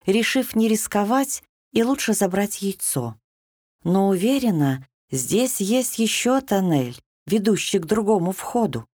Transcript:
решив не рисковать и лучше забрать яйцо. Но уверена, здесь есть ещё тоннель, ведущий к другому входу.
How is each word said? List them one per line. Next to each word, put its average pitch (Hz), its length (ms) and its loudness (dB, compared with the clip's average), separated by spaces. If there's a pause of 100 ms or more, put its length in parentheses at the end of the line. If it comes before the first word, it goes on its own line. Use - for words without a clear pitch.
решив 233 500 0
не 220 120 4
рисковать 220 760 0 (300)
и 226 100 2
лучше 233 320 0
забрать 202 480 -2
яйцо. 131 540 -4 (680)
Но 196 240 2
уверена, 185 800 0 (240)
здесь 208 500 -2
есть 233 380 0
ещё 240 420 0
тоннель, 170 600 0 (260)
ведущий 202 520 2
к 160 80 -4
другому 196 460 2
входу. 156 540 -4 (120)